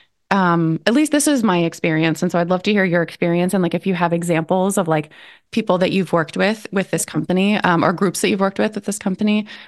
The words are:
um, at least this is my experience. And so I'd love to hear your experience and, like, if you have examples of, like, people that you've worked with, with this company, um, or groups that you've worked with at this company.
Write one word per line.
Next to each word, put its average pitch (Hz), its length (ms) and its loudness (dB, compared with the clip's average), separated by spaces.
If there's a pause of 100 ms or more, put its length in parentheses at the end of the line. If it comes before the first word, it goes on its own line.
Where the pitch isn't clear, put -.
(300)
um, 170 560 2
at 220 80 2
least 302 180 2
this 294 160 2
is 269 160 2
my 185 140 2
experience. 165 640 0
And 180 100 -2
so 180 60 0
I'd 170 100 0
love 180 140 0
to 208 100 0
hear 202 140 2
your 175 160 2
experience 175 500 -2
and, 190 100 2
like, 170 120 -2
if 175 120 -4
you 190 60 0
have 170 220 0
examples 175 640 0
of, 175 100 -2
like, 156 220 0 (400)
people 214 260 0
that 180 160 0
you've 180 220 -2
worked 165 240 -2
with, 208 340 -2
with 190 180 -2
this 160 140 -4
company, 185 540 -2
um, 170 260 2
or 165 80 2
groups 175 300 -2
that 214 80 2
you've 208 100 0
worked 196 180 -2
with 214 160 -2
at 208 100 -8
this 202 140 -6
company. 214 480 -2 (220)